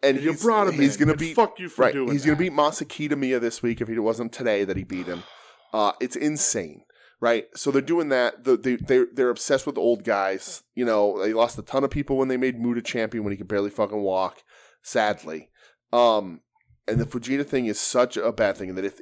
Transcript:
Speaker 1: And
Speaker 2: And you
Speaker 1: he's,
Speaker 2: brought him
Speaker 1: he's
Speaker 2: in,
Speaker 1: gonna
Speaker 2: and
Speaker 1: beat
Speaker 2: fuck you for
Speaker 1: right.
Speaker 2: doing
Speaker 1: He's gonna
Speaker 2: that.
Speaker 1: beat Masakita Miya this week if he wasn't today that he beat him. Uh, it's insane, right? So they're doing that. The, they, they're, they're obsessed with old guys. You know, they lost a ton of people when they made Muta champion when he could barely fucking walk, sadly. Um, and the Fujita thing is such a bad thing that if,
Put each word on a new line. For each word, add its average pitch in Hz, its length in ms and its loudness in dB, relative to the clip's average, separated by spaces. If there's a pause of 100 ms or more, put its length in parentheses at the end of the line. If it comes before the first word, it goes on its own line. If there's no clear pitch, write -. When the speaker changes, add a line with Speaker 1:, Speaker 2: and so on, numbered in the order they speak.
Speaker 1:
And 135 140 4
Speaker 2:
And 139 80 -4
you 160 60 2
Speaker 1:
he's, 151 120 -6
Speaker 2:
brought 214 240 4
him 170 60 0
Speaker 1:
he's 139 220 4
Speaker 2:
in, - 40 -8
Speaker 1:
gonna 147 140 4
Speaker 2:
and 147 60 -2
Speaker 1:
beat 160 140 -6
Speaker 2:
fuck - 260 2
you 180 100 -10
for - 140 0
Speaker 1:
right. 117 100 4
Speaker 2:
doing 131 180 0
Speaker 1:
He's 139 140 0
gonna 151 100 4
Speaker 2:
that. 151 80 0
Speaker 1:
beat 180 80 0
Masakita 147 640 0
Miya 127 220 0
this 113 240 -2
week 117 160 -2
if 113 80 -4
he 113 120 -4
wasn't 113 340 -2
today 107 320 0
that 92 100 -4
he 95 80 -4
beat 90 240 -8
him. 87 160 -8 (480)
Uh, 104 300 2
it's 123 160 -4
insane, 120 640 -2 (400)
right? 117 240 2 (100)
So - 160 -2
they're 139 100 4
doing 156 280 0
that. 123 340 0
The, 127 140 4
they, 123 180 -2
they're, 127 380 2
they're 127 160 2
obsessed - 360 0
with 131 120 -6
old 110 260 2
guys. 98 600 -2 (120)
You 123 80 -2
know, 104 400 2
they 110 100 0
lost 113 240 2
a 107 40 -10
ton 135 240 -2
of 131 40 -4
people 139 280 -2
when 131 100 0
they 131 80 -2
made 123 240 -2
Muta 120 220 -2
champion 113 420 -4
when 101 80 -4
he 98 60 -6
could 98 100 -12
barely 101 220 0
fucking 104 320 -4
walk, 95 420 -2 (380)
sadly. 92 680 -4 (440)
Um, 107 480 4 (440)
and 110 140 -2
the - 60 -2
Fujita 131 400 -4
thing 127 220 -2
is 104 120 -2
such 127 380 0
a 110 160 0
bad 98 240 0
thing 92 180 -10
that 92 80 -4
if, 98 180 -6